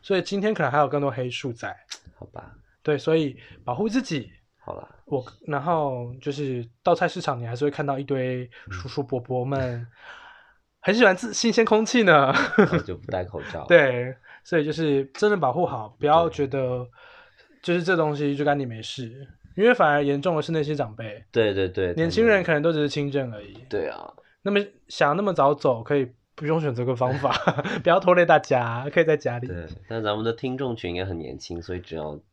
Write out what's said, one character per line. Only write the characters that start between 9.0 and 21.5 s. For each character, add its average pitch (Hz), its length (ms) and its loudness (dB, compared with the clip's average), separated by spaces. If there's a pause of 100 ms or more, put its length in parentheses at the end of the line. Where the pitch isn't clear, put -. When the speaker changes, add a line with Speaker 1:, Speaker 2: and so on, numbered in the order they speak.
Speaker 1:
伯 131 160 -4
伯 123 280 -4
们 135 160 -2
Speaker 2:
嗯。 120 260 -6 (920)
Speaker 1:
很 185 120 2
喜 233 120 6
欢 185 100 6
自-， 214 180 -10
新 233 200 0
鲜 226 100 4
空 220 220 4
气 233 180 2
呢。 147 320 6 (220)
Speaker 2:
然 202 100 8
后 175 120 0
就 90 180 -8
不 - 120 -14
戴 92 140 -4
口 82 180 -10 (100)
罩。 - 140 -8
Speaker 1:
<laughs> - 40 -18
对， 131 460 4 (280)
所 170 160 0
以 147 40 2
就 151 80 -2
是 147 320 0 (120)
真 208 160 2
的 208 40 2
保 143 160 2
护 170 140 0
好， 117 340 -8
不 147 60 -2
要 160 240 4
觉 147 160 -4
得 135 140 -4
Speaker 2:
对。 123 280 -4 (760)
Speaker 1:
就 175 100 0
是 180 80 0
这 175 160 2
东 151 180 0
西 143 200 -2
就 147 100 -2
干 143 140 2
你 131 80 -4
没 113 160 -10
事， 131 440 -12 (300)
因 190 60 2
为 240 100 6
反 180 160 4
而 147 140 4
严 143 180 0
重 175 140 0
的 151 80 -2
是 165 80 -6
那 160 100 0
些 151 140 -2
长 113 200 -6
辈。 110 360 -14
Speaker 2:
对， 110 240 2